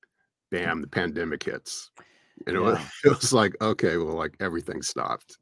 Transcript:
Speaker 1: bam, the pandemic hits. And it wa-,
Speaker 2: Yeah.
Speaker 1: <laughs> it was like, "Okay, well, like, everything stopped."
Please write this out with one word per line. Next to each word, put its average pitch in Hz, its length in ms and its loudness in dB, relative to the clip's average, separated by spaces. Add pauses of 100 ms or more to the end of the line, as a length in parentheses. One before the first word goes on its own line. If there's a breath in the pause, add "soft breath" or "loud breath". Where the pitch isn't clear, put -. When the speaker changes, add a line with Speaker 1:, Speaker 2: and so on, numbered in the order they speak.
(520)
Speaker 1:
bam, 85 300 -2
the 71 60 -8
pandemic 82 560 -2
hits. - 480 -8 (560 soft breath)
And 90 100 0
it 92 40 2
wa-, - 120 4
Speaker 2:
Yeah. 76 200 -4
Speaker 1:
<laughs> - 120 -6
it 147 40 10
was 123 240 4
like, 107 280 6
"Okay, 98 360 2
well, 80 180 0
like, 80 260 -4
everything 85 420 -4
stopped." - 580 -6